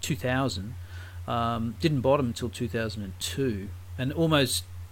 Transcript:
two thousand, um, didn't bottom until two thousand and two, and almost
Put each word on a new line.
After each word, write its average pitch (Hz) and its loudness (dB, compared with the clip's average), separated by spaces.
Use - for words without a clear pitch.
two - 0
thousand, 127 0
um, 117 0
didn't 156 4
bottom 135 6
until 117 -2
two 117 -4
thousand 110 -2
and 92 -8
two, 107 -2
and 135 0
almost 156 4